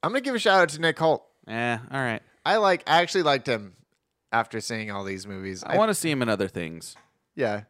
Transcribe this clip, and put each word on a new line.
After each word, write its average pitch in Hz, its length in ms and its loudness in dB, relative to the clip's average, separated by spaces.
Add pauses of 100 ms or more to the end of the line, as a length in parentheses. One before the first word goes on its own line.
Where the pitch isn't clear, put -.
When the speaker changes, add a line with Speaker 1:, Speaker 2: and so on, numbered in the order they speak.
Speaker 1:
I'm 170 80 0
gonna 262 80 0
give 262 160 -4
a - 20 -2
shout 196 220 6
out 170 100 6
to 151 100 -10
Nick 165 180 0
Holt. 160 260 2 (240)
Speaker 2:
Eh, 117 280 -2 (140)
all 135 100 -4
right. 120 220 -4 (220)
Speaker 1:
I 185 140 4
like, 190 300 2
I 165 140 6
actually 175 220 0
liked 139 240 2
him 104 260 -2 (580)
after 113 280 0
seeing 110 320 -8
all 101 100 -6
these 98 240 -8
movies. 95 380 -10
Speaker 2:
I - 100 -4
Speaker 1:
I - 40 4
Speaker 2:
wanna 214 140 4
see 165 180 -2
him 139 120 0
in 117 60 -2
other 101 200 0
things. 82 460 -10 (400)
Speaker 1:
Yeah. 104 360 -2